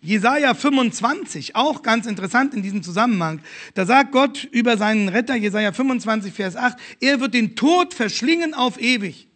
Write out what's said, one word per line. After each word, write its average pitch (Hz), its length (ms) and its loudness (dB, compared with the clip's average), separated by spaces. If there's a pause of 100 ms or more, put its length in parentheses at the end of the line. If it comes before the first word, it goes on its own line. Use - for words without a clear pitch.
Jesaja 240 500 2
fünfundzwanzig, 262 1040 0
auch 277 260 0
ganz 233 220 0
interessant 226 480 0
in 226 80 -6
diesem 196 220 -4
Zusammenhang. 175 580 0 (320)
Da 185 140 0
sagt 262 260 4
Gott 277 400 2
über 233 240 2
seinen 214 320 0
Retter, 233 260 -2
Jesaja 208 380 0
fünfundzwanzig, 220 600 -2
Vers 190 220 -6
acht, 247 200 -2 (240)
"Er 269 200 2
wird 254 120 -2
den 233 240 0
Tod 349 380 2
verschlingen 311 580 -2
auf 247 260 -2
ewig. 214 580 -2